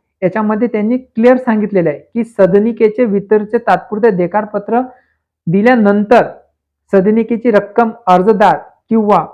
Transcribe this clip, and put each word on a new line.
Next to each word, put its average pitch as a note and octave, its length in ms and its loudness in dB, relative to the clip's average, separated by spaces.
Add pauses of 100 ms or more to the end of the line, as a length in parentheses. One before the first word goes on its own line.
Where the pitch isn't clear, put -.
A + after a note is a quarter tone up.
(220)
याच्यामध्ये G#3+ 460 -2
त्यांनी A3+ 300 -2
क्लिअर B3+ 400 0
सांगितलेलं G#3 520 -2
आहे C#3+ 100 -8
की - 240 -8
सदनिकेचे G#3+ 840 0
वितरणचे G#3 540 -2
तात्पुरते G#3 520 -2
देकारपत्र G#3 680 -4 (680)
दिल्यानंतर G#3 800 2 (680)
सदनिकेची A3 580 0
रक्कम G#3+ 400 0 (160)
अर्जदार F#3 500 2 (320)
किंवा G#3 340 2 (100)